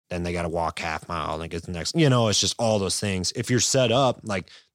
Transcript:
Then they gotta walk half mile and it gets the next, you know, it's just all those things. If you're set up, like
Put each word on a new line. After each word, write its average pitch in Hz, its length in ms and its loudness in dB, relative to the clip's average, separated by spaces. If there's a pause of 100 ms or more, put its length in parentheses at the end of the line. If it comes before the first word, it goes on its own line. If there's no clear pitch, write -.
(120)
Then 90 100 -4
they 87 120 -2
gotta 85 160 -2
walk 82 300 -2
half 80 300 -6
mile 80 240 -4
and 80 100 -6
it 80 40 -8
gets 82 180 -8
the 92 60 -10
next, 82 240 -6
you 160 140 6
know, 120 180 4
it's 101 120 2
just 95 200 0
all 110 180 2
those 95 220 -2
things. 95 360 -2
If 120 140 -6
you're 120 100 2
set 127 320 2
up, 127 320 2
like 98 280 -6 (240)